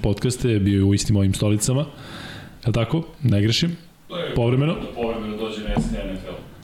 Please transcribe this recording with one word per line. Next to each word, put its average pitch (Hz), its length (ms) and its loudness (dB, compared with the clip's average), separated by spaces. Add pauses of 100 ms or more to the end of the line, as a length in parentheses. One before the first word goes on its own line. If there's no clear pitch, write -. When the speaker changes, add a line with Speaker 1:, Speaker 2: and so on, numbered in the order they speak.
Speaker 1:
podcaste, 110 560 2
bio 98 180 4
je 98 60 6
u 98 100 6
istim 101 220 2
ovim 98 180 4
stolicama. 110 520 2 (800)
Jel 117 80 0
tako? 117 300 0 (200)
Ne 104 180 4
grešim? 113 360 2 (300)
Speaker 2:
To - 100 -10
je - 180 -4
Speaker 1:
Povremeno? 127 400 2 (200)
Speaker 2:
povremeno 107 420 -4
dođe 107 260 -6
na 107 180 0
S 113 100 -2
N 98 180 -6
N 95 60 -8
F - 120 -10
L. 90 60 -12 (300)